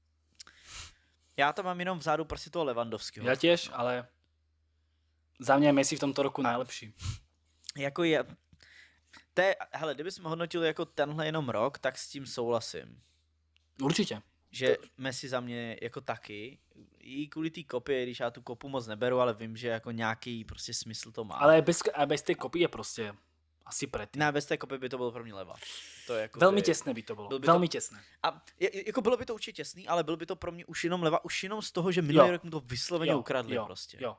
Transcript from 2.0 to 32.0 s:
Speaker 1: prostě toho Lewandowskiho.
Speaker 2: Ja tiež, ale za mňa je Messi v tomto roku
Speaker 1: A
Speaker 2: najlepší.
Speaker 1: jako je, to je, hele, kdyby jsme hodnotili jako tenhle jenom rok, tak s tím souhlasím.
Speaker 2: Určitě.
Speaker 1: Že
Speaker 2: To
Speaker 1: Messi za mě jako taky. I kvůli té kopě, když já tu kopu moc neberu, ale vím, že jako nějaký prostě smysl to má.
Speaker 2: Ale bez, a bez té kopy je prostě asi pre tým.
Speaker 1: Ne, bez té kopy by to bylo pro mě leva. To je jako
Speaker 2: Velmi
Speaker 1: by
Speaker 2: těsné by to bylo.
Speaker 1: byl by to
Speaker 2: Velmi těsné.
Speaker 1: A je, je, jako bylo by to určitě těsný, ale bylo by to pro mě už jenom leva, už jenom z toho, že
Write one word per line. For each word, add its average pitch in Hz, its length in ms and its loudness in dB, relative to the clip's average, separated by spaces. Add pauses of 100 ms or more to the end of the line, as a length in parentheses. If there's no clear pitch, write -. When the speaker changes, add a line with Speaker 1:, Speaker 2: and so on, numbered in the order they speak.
Speaker 1:
prostě 147 260 -10
toho 170 140 -2
Lewandowskiho. 117 640 -4
Speaker 2:
Ja 127 100 4
tiež, 170 380 2
ale 123 320 -2 (1300)
za 135 180 6
mňa 147 80 6
je 143 60 8
Messi 139 240 4
v - 40 -8
tomto 139 220 0
roku 135 180 -2
Speaker 1:
A 131 40 0
Speaker 2:
najlepší. 120 500 -4 (840)
Speaker 1:
jako 143 280 -2
je, 147 200 4 (1080)
to 180 80 4
je, 190 140 4 (160)
hele, 147 220 -4
kdyby 160 180 -8
jsme 175 160 -10
hodnotili 165 380 -2
jako 156 180 -2
tenhle 151 420 -2
jenom 156 220 -2
rok, 117 300 0
tak - 200 -4
s - 100 -10
tím 139 180 -12
souhlasím. 110 760 -4 (800)
Speaker 2:
Určitě. 131 400 0 (280)
Speaker 1:
Že 127 260 2
Speaker 2:
To - 100 -20 (100)
Speaker 1:
Messi 131 320 -6
za 123 120 -2
mě 120 420 -6
jako 117 180 -8
taky. 110 580 -10 (400)
I 139 280 -8
kvůli 160 240 -6
té 143 120 -10
kopě, 127 400 -2
když 123 180 -6
já 120 100 -2
tu 120 120 -12
kopu 127 260 -12
moc 131 180 -4
neberu, 123 340 2
ale 120 140 4
vím, 113 220 -10
že 120 120 -6
jako 113 220 -4
nějaký 113 540 -4
prostě 113 300 -10
smysl 113 380 -10
to 113 120 -6
má. 95 120 -10
Speaker 2:
Ale 156 260 10
bez, 170 200 2 (120)
a 147 120 2
bez 147 160 0
té 175 120 0
kopy 127 260 -2
je 170 80 4
prostě - 460 -8 (520)
asi - 200 -6
pre 107 200 -6
tým. 143 140 -8
Speaker 1:
Ne, 151 120 4
bez 143 140 -2
té 156 100 0
kopy 135 220 -8
by 131 100 -6
to 131 80 -4
bylo 123 160 0
pro 117 120 -10
mě 110 100 -14
leva. 92 200 -12 (520)
To 120 80 -4
je 110 80 0
jako 107 180 -8
Speaker 2:
Velmi 190 160 8
Speaker 1:
by 202 60 4
Speaker 2:
těsné 151 320 2
by 113 80 -6
to 110 120 -10
bylo. 104 140 -10
Speaker 1:
byl 135 100 -4
by 135 80 -4
to 165 60 10
Speaker 2:
Velmi 175 160 6
těsné. - 360 -8 (180)
Speaker 1:
A 160 200 -2 (180)
je, 190 160 0
je, 196 100 -8
jako 214 160 0
bylo 247 140 4
by 254 100 -10
to 233 80 -6
určitě - 220 -8
těsný, 180 320 -10
ale 170 160 2
bylo 160 120 -2
by 165 100 -10
to - 100 -4
pro 170 160 -8
mě 175 140 -14
už - 180 -4
jenom 175 180 0
leva, 160 220 4
už - 180 -6
jenom 208 200 -6
z - 100 -8
toho, 180 200 2
že 175 100 2